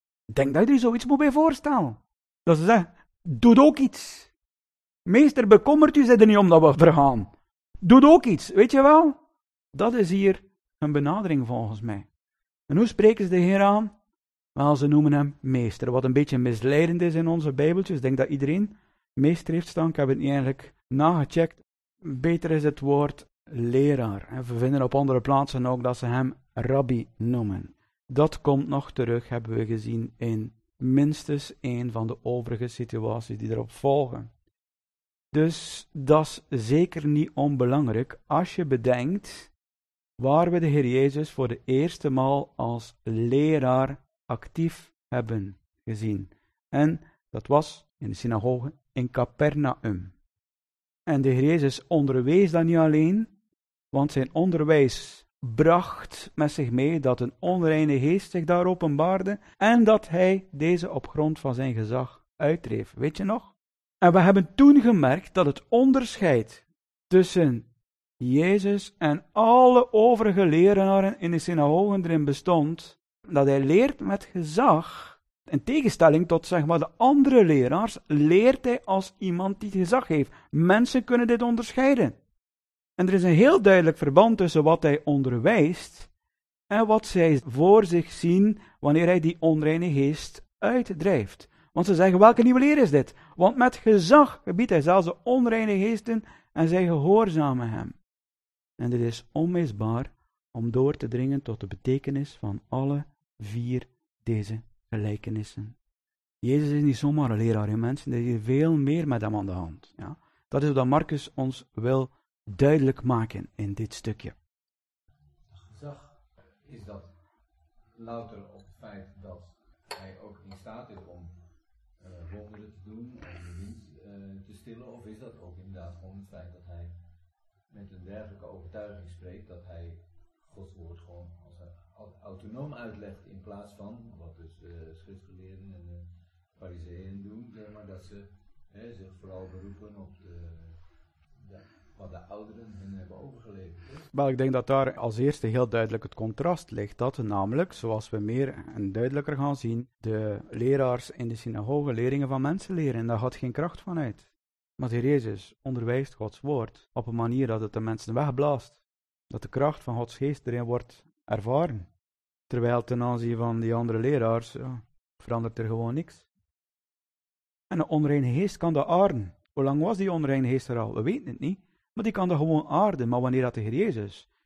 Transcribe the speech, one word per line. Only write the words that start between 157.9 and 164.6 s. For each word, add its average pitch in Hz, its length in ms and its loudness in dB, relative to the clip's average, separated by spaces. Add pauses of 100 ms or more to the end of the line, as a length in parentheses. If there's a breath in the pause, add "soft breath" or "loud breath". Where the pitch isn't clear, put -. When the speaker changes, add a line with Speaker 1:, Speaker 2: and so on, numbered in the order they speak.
Speaker 1:
wegblaast, 139 680 -4 (460)
dat 113 140 -14
de - 60 -16
kracht 143 360 -4
van 120 120 -10
Gods 117 220 -10
geest 139 300 -8
erin 120 160 -8
wordt 117 420 -10 (180)
ervaren. 113 640 -6 (600)
Terwijl 120 360 -2
ten 120 200 -6
aanzien 117 340 -4
van 117 220 -4
die 113 140 -4
andere 117 260 -4
leraars, 117 520 -2
ja, 127 320 -14 (340)